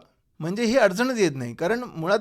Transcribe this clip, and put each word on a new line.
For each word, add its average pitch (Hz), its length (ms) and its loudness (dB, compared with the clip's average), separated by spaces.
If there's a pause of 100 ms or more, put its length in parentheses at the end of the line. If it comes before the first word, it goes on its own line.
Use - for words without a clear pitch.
(400)
म्हणजे 185 240 -4
ही 233 140 4
अडचणच 233 420 2
येत 175 160 2
नाही. 120 200 -8
कारण 214 280 -2 (120)
मुळात 175 260 0